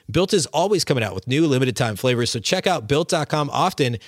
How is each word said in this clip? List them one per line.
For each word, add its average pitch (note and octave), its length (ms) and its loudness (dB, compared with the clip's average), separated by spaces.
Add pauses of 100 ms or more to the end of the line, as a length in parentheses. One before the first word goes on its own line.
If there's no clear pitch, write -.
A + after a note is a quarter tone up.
(100)
Built E3+ 240 0
is D#3+ 140 4
always F3+ 360 0
coming C3 180 0
out F#2+ 120 -4
with F#2+ 120 -8
new D3+ 200 2
limited B2+ 300 2
time A2 200 -2
flavors, A#2+ 320 0
so A#2 120 -4
check F#3 260 0
out D3 220 -2
Built D3+ 200 2
dot D#3 220 -2
com D3+ 180 0
often C3 480 0 (120)